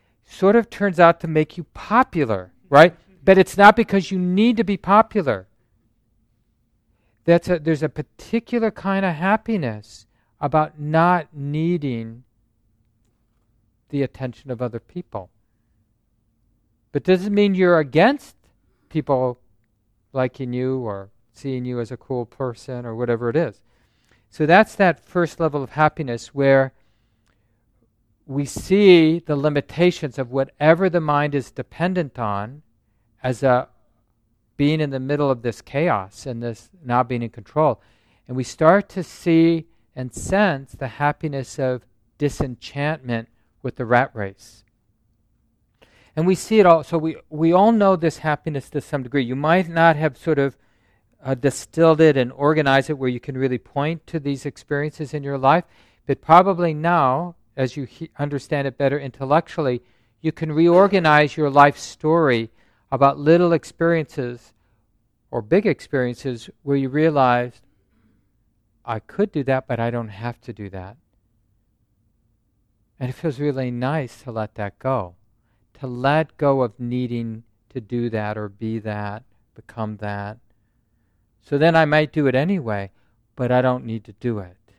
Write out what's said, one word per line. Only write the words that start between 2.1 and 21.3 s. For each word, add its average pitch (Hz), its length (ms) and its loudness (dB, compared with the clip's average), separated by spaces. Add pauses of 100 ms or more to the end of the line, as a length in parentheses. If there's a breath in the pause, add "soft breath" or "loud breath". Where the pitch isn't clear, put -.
right? 160 260 8 (280)
But 190 140 6
it's - 180 4
not 202 200 8
because 196 360 -2
you 190 60 -2
need 196 400 2
to 226 60 0
be 190 140 -2
popular. 170 720 0 (1800)
That's 170 260 2
a, 175 100 -2
there's 151 240 -2
a 156 40 0
particular 226 840 -6
kind 196 340 -4
of 175 80 -2
happiness 170 920 -4 (360)
about 151 380 -2
not 160 540 2
needing 143 920 -4 (1700)
the 139 140 -4
attention 131 480 -10
of 120 100 -10
other 117 180 -8
people. - 500 -14 (1600)
But 139 120 -4
doesn't 185 300 0
mean 202 220 2
you're 180 240 4
against 160 560 0 (540)
people 127 500 -2 (720)
liking 131 420 -6
you 127 260 -4
or 101 300 -10 (240)